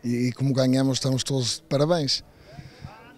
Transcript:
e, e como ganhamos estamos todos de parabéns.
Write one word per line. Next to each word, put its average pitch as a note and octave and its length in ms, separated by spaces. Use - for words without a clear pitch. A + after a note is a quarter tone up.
e, A#2+ 260
e A#2+ 40
como C3+ 220
ganhamos C3 420
estamos C3 260
todos B2+ 340
de - 60
parabéns. D3+ 640